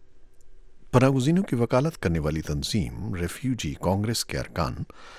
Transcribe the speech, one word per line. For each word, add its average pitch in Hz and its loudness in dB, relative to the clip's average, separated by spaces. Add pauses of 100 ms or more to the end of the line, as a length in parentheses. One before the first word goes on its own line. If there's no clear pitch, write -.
(880)
پناہ 131 8
گزینوں 139 4
کی - 0
وکالت 127 2
کرنے 85 2
والی 78 0
تنظیم 76 -2
ریفیوجی 87 -4
کانگریس 101 0
کے - -6
ارکان 65 -2 (440)